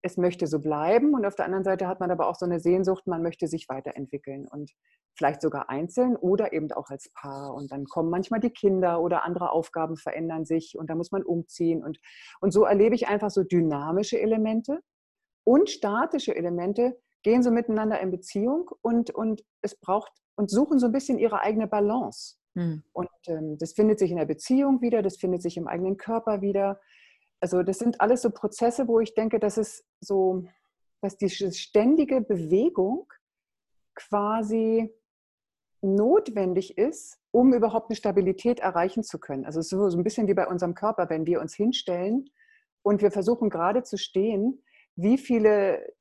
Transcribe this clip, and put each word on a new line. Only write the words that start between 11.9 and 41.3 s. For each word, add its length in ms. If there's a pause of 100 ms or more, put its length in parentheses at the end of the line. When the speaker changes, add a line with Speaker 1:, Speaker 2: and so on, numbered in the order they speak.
Speaker 1:
und 120
so 120
erlebe 300
ich 140
einfach 220
so 140
dynamische 760
Elemente 600 (640)
und 260
statische 640
Elemente 640 (240)
gehen 200
so 80
miteinander 500
in 100
Beziehung 600 (100)
und, 300
und 340 (160)
es 180
braucht, 340 (220)
und 160
suchen 280
so 80
ein 60
bisschen 260
ihre 220
eigene 280
Balance. 680 (200)
Speaker 2:
Hm. 260 (100)
Speaker 1:
Und, 160 (200)
ähm, 300
das 160
findet 240
sich 120
in 60
der 80
Beziehung 560
wieder, 220
das 160
findet 240
sich 140
im 120
eigenen 300
Körper 420
wieder. 400 (600)
Also 220
das 160
sind 220
alles 220
so 80
Prozesse, 580
wo 120
ich 140
denke, 240
dass 180
es 280 (160)
so, 440 (560)
dass 160
diese 360
ständige 680
Bewegung 920 (840)
quasi 1000 (880)
notwendig 960
ist, 400 (140)
um 200
überhaupt 380
eine 60
Stabilität 640
erreichen 420
zu 160
können. 260
Also 160
so, 300
so 80
ein 60
bisschen 240
wie 60
bei 120
unserem 280
Körper, 360
wenn 160
wir 140